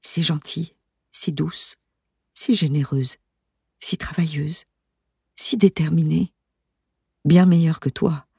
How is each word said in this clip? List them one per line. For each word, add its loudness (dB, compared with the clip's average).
Si -2
gentille, -4
si -4
douce, -6
si 0
généreuse, -2
si -6
travailleuse, -4
si -4
déterminée, 2
bien 6
meilleure 4
que -4
toi, -4